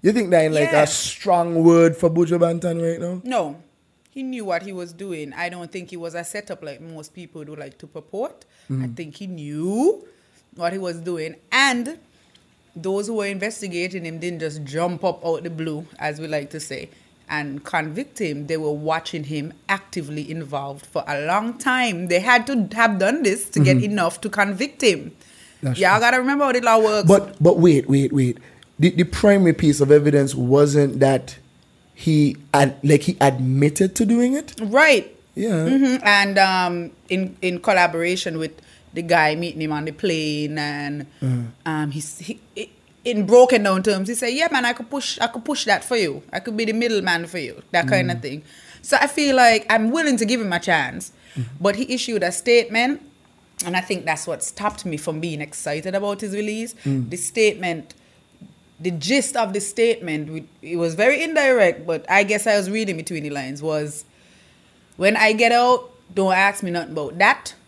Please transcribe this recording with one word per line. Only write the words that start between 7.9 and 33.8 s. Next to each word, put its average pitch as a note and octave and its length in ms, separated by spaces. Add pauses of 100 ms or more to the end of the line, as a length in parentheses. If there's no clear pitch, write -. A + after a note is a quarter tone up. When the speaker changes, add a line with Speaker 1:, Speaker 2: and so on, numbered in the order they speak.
Speaker 2:
I C3+ 40
Speaker 1:
Mm. B2+ 220
Speaker 2:
think D#3 220
he G3+ 100
knew F3+ 760 (500)
what E3+ 160
he F#3+ 80
was F3+ 200
doing. E3 360 (160)
And C4 460 (800)
those F#3+ 300
who A3+ 80
were G#3 100
investigating F#3+ 800
him E3 140
didn't E3+ 200
just D3+ 240
jump E3 400
up F3+ 220
out E3 180
the F3+ 60
blue, D#3+ 360 (140)
as D3+ 220
we D#3+ 60
like D3 240
to D#3 100
say, - 260 (420)
and D3 360
convict E3 540
him. D3 280
They D#3+ 80
were D#3 160
watching D#3+ 540
him D3+ 260 (160)
actively D3+ 640
involved C#3+ 540
for - 220
a D3 180
long A3 320
time. A#3 500
They F3 140
had A#3+ 260
to A#3+ 260
have A3 260
done A#3+ 240
this - 260
to - 100
get C#3 180
Speaker 1:
Mm-hmm. G#2+ 140
Speaker 2:
enough F3 300
to G#3+ 80
convict G3+ 520
him. E3+ 300 (500)
Speaker 1:
That's B2+ 160
Speaker 2:
Y'all F#3 200
Speaker 1:
true. - 20
Speaker 2:
gotta A#3+ 200
remember C#4 260
how B3+ 80
the B3 80
law A3+ 180
works. G#3+ 260
Speaker 1:
But, G3 380
but E3+ 160
wait, D#3+ 300
wait, C#3 240
wait. B2+ 240 (440)
The, F3 100
the F3+ 120
primary G3 480
piece D3 300
of C#3 100
evidence C#3+ 420
wasn't C#3 680
that C3+ 340 (580)
he D3+ 440 (160)
ad-, C#3+ 280
like, C#3+ 200
he - 180
admitted C#3 800